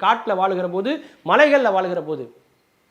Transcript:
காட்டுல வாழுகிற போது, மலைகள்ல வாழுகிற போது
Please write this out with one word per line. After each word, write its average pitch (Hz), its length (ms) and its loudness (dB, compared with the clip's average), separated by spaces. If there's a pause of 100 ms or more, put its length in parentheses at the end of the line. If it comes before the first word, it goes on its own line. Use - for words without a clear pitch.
காட்டுல 214 320 0
வாழுகிற 185 340 -2
போது, 196 220 -4 (340)
மலைகள்ல 269 460 4
வாழுகிற 180 320 -2
போது 143 220 -8 (640)